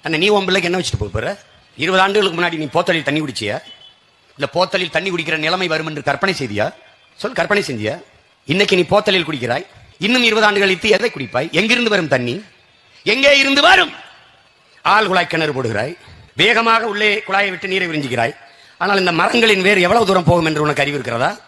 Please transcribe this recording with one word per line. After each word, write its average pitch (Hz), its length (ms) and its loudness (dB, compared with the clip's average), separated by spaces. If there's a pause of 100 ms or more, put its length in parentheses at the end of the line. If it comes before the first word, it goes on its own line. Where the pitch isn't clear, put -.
அண்ணா, 156 180 -2
நீ 196 140 2
உன் 190 100 0
பிள்ளைக்கு 185 240 0
என்ன 180 100 -2
வச்சுட்டு - 220 -4
போக 101 140 -6
போற? 120 120 -4 (500)
இருபது 185 260 0
ஆண்டுகளுக்கு 196 340 0
முன்னாடி 165 240 -2
நீ 147 140 -6
போத்தலில் 170 320 0
தண்ணி 151 160 -2
குடிச்சியா? 113 320 -6 (800)
இல்ல, 147 100 -4 (100)
போத்தலில் 180 400 -2
தண்ணி 180 140 -2
குடிக்கிற 165 260 -4 (100)
நிலைமை 180 260 -2
வரும் 160 180 -4
என்று 147 180 -8
கற்பனை 170 320 0
செய்தியா? 135 260 -2 (520)
சொல், 233 220 -6
கற்பனை 208 300 0
செஞ்சியா? 110 240 -4 (540)
இன்னைக்கு 190 300 0
நீ 175 140 2
போத்தலில் 190 360 2
குடிக்கிறாய், 127 400 -6 (380)
இன்னும் 247 220 2
இருபது 214 200 2
ஆண்டுகள் 202 200 2
கழித்து 190 280 2
எதை 220 140 -2
குடிப்பாய்? 135 380 -4 (120)
எங்கிருந்து 226 340 0
வரும் 160 200 0
தண்ணி? 123 200 -2 (720)
எங்கே 269 260 4 (100)
இருந்து 277 280 2
வரும்? 370 220 4 (920)
ஆழ் 202 260 4
குழாய் 180 220 2
கிணறு 160 240 -2
போடுகிறாய், 120 360 -2 (480)
வேகமாக 226 420 4 (100)
உள்ளே 208 180 0 (160)
குழாயை 196 240 0
விட்டு 180 220 -8
நீரை 185 180 -2
உறிஞ்சுகிறாய். 123 420 -2 (500)
ஆனால் 196 200 2
இந்த 175 180 2
மரங்களின் 214 460 2
வேர் 202 180 4
எவ்வளவு 202 240 2
தூரம் 180 220 2
போகும் 170 180 4
என்று 151 160 -2
உனக்கு 147 200 0
அறிவு 143 140 -2
இருக்கிறதா? 120 320 -2 (180)